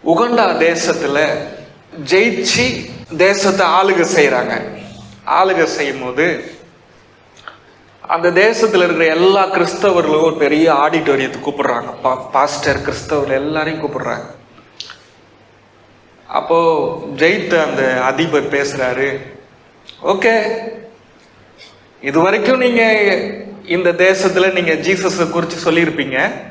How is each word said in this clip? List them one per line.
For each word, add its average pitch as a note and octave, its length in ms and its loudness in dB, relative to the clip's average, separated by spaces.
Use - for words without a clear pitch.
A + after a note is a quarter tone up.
உகண்டா A3+ 460 2
தேசத்துல D#3+ 720 0
ஜெயிச்சு A3+ 800 0
தேசத்தை G3 500 2
ஆளுகை F3+ 400 2
செய்யறாங்க. B2 460 2
ஆளுகை E3+ 380 2
செய்யும் C3+ 400 -4
போது C#3 500 -4
அந்த E3+ 220 2
தேசத்துல G#3 520 4
இருக்கிற E3 220 2
எல்லா F#3 420 4
கிறிஸ்தவர்களும் E3+ 760 2
ஒரு D#3+ 160 2
பெரிய D3+ 340 4
ஆடிட்டோரியத்துக்கு C#3+ 720 0
கூப்பிடுறாங்க. B2 480 -4
பா-, C3 160 0
பாஸ்டர், C#3 500 0
கிறிஸ்தவர் C#3+ 480 -4
எல்லாரையும் D#3 500 -2
கூப்பிடுறாங்க. B2 460 -6
அப்போ E3 640 0
ஜெயித்த E3 460 2
அந்த C3+ 400 0
அதிபர் C#3+ 460 0
பேசுறாரு, C#3 720 -2
"ஓகே, G#3+ 360 2
இது C#3+ 200 0
வரைக்கும் G#3 380 2
நீங்க A#3+ 240 2
இந்த F3 260 0
தேசத்துல F#3 600 2
நீங்க E3+ 200 0
ஜீசஸை F3 640 0
குறிச்சு E3+ 300 -4
சொல்லியிருப்பீங்க D3+ 680 0